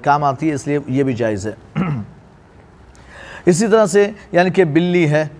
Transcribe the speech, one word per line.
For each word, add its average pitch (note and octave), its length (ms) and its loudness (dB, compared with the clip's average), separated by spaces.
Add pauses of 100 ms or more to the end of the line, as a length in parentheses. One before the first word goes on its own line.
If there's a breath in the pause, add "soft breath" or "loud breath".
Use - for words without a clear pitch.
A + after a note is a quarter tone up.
काम D3 200 0
आती C#3 240 -2
है D3+ 80 -2
इसलिए C#3+ 340 -4
ये C3 140 0
भी C3+ 100 -2
जायज़ A2 340 -4
है। G2+ 100 -10 (200)
<clears throat> D3+ 280 -4 (1400 loud breath)
इसी F3+ 200 2
तरह G#3+ 180 4
से G3+ 280 2 (200 loud breath)
यानी F3+ 180 2
कि F#3 140 4
बिल्ली E3+ 400 2
है D3+ 240 0 (100)